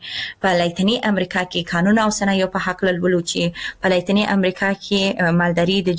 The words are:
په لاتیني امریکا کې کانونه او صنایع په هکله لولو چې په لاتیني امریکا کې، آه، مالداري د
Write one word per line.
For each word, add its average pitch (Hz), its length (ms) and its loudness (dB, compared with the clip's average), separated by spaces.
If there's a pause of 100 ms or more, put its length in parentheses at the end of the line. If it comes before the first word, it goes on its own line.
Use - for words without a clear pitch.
(420)
په 185 200 2
لاتیني 185 340 0 (160)
امریکا 185 300 -2 (100)
کې 175 100 -4 (100)
کانونه 196 320 2
او 214 180 0
صنایع 190 340 2
په 190 120 -2
هکله 180 240 0
لولو 180 300 2
چې 175 200 -4 (400)
په 180 120 0
لاتیني 196 300 2 (140)
امریکا 185 360 0
کې، 196 280 -2 (200)
آه، 170 100 2
مالداري 175 500 2
د 180 180 -2